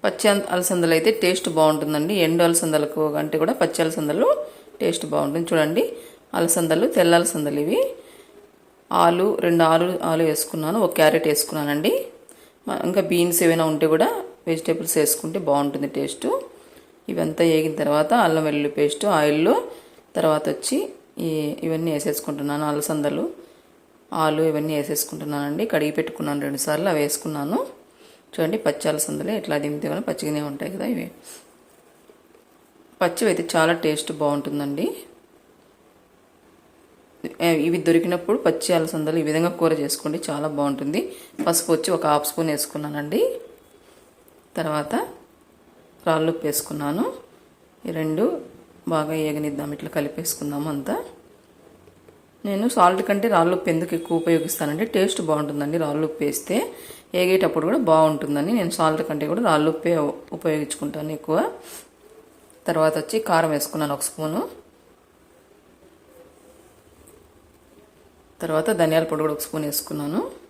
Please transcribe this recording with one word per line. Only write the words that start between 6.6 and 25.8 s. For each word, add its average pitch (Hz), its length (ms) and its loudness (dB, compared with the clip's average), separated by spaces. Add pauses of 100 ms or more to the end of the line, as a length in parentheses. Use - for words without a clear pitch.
తెల్ల 170 280 6
అలసందలు 151 440 0
ఇవి. 185 200 2 (1120)
ఆలు, 175 540 4
రెండు 170 180 4
ఆలు, 170 400 4
ఆలు 165 200 2
వేసుకున్నాను, 160 640 -2
ఒక - 140 0
క్యారెట్ 160 280 6
వేసుకున్నానండి. 156 800 0 (600)
మ-, - 180 -4
ఇంకా 190 160 2
బీన్స్ 175 440 2
ఏమైనా 165 260 4
ఉంటే 156 220 2
కూడా 370 300 2 (240)
వెజిటేబుల్స్ 165 500 -2
వేసుకుంటే 160 420 0
బాగుంటుంది 143 480 0
టేస్ట్. - 400 -4 (840)
ఇవంతా 165 340 0
వేగిన 156 400 2
తర్వాత 151 300 2
అల్లం 160 300 4
వెల్లుల్లి 147 340 0
పేస్ట్ 147 280 0
ఆయిల్లో, 160 500 4 (600)
తర్వాత 156 340 2
వచ్చి - 440 -4 (240)
ఈ, 156 460 -2
ఇవన్నీ 160 280 -2
వేసేసుకుంటున్నాను. 147 800 -4
అలసందలు, 147 540 -2 (880)
ఆలు 156 280 2 (100)
ఇవన్నీ 151 280 -2
వేసేసుకుంటున్నానండి. 147 880 -4
కడిగి 151 260 0